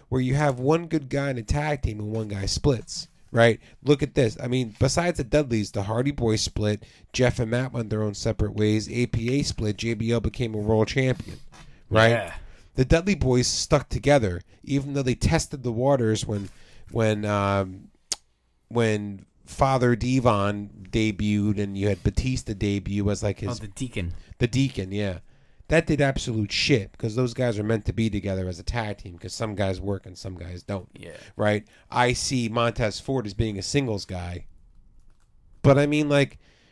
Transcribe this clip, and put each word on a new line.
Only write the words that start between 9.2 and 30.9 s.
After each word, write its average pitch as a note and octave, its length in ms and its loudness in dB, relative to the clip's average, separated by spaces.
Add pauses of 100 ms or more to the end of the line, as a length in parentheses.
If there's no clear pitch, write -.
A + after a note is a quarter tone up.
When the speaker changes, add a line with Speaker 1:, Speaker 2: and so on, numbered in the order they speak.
Speaker 1:
A - 40 0
split, G#2+ 340 -4
J A#2 160 -2
B A2+ 180 -2
L A#2 80 2
became A2 340 -4
a G#2+ 40 -6
world A2 320 2
champion, - 500 -2 (500)
right? A2 200 8
Speaker 2:
Yeah. A2 240 0 (400)
Speaker 1:
The C3 100 2
Dudley E3+ 320 4
Boys B2+ 320 4
stuck - 400 0
together, A2+ 540 2 (240)
even C#3 300 -2
though C#3 60 0
they B2+ 140 0
tested D3 480 0
the B2 80 -2
waters A#2 540 2
when, G2+ 240 -6 (420)
when, A2 320 0
um, G2 640 0 (800)
when G#2 580 0 (200)
Father B2 500 2
Devon G#2 960 0
debuted G#2 680 2
and G2 180 -4
you G2 120 0
had G2 120 -2
Batista B2 520 -2
debut G2+ 580 -2
as, G2+ 100 -4
like, G#2 200 -2
his G#2+ 180 -6
Speaker 2:
Oh, - 20 -16
the G#2+ 60 -12
Deacon. G2+ 440 -6 (280)
Speaker 1:
The B2 80 4
Deacon, A2+ 440 0
yeah. G2+ 280 -4 (480)
That D#3+ 180 2
did C#3+ 160 0
absolute A#2+ 500 0
shit A2+ 420 0
because A2 220 -6
those A#2+ 200 0
guys A#2+ 240 -2
are G#2 40 -2
meant G#2+ 220 0
to - 80 -2
be A2+ 160 0
together F#2+ 380 -2
as F2+ 100 -8
a F2+ 60 -16
tag G#2+ 340 -4
team F2+ 220 -16
'cause - 140 -12
some G#2+ 200 -6
guys F#2+ 260 -2
work G2 280 -6
and F2+ 100 -16
some F#2+ 160 -12
guys F2 300 -12
don't. F#2+ 340 -8